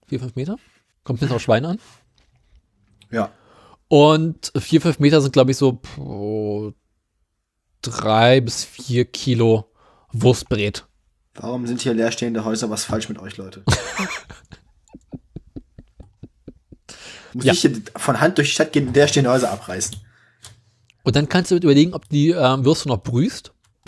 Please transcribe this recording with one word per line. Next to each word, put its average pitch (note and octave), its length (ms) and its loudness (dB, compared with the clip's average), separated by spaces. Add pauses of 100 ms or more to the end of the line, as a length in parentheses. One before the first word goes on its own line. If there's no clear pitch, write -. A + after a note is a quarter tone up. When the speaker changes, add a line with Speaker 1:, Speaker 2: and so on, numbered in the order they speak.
Speaker 1:
Vier, C3 120 -6
fünf B2 140 -12
Meter. D#3+ 220 -8 (480)
Kommt A#2+ 140 -6
ein - 20 -14
bisschen B2+ 160 -2
auf A2 60 -6
Schweine B2 260 2
an. F#3+ 100 -4 (1300)
Speaker 2:
Ja. A2+ 200 -4 (580)
Speaker 1:
Und D#3 680 4
vier, D3+ 220 2
fünf E3 180 0
Meter D3 220 6
sind, C3+ 120 0
glaub C3 160 4
ich, C3 80 0
so, C3 160 2
puh, G#2+ 1000 -8 (1080)
drei A#2 600 4
bis A#2 240 -6
vier A#2+ 400 -4
Kilo A2+ 680 0 (400)
Wurstbrät. A2 760 0 (480)
Speaker 2:
Warum B2 320 -10
sind A#2+ 140 -6
hier B2 140 -2
leerstehende A2+ 500 -2
Häuser? A2 260 -4
Was G#2+ 140 -6
falsch A2 240 -6
mit G#2+ 120 -12
euch, F#2+ 160 -16
Leute? F#2+ 320 -18
Speaker 1:
<laughs> - 40 2 (3500)
Speaker 2:
Muss B2 120 -6
Speaker 1:
Ja. C3 80 6
Speaker 2:
ich - 80 0
hier B2+ 200 2 (160)
von A#2 240 -2
Hand E3+ 180 2
durch C#3 100 2
die - 60 -4
Stadt D#3 180 0
gehen C#3+ 160 0
und A#2+ 80 -6
leerstehende C#3+ 340 4
Häuser B2+ 220 0
abreißen? - 440 -10 (1080)
Speaker 1:
Und A#2 140 -2
dann D3+ 120 0
kannst F3+ 220 0
du F3+ 60 4
überlegen, E3 380 4
ob - 140 -14
die, D3 220 2
ähm, F3 340 2
Würste D3 240 2
noch A#2 140 -2
brühst B2 500 -4 (360)